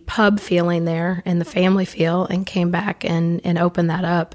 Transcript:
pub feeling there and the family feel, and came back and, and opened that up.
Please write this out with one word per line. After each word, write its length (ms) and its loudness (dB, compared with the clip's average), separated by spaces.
pub 320 2
feeling 460 0
there 400 -2
and 140 0
the 60 -2
family 400 2
feel, 400 0
and 220 -4
came 240 0
back 340 -4
and, 380 0
and 160 0
opened 320 0
that 140 -2
up. 300 -2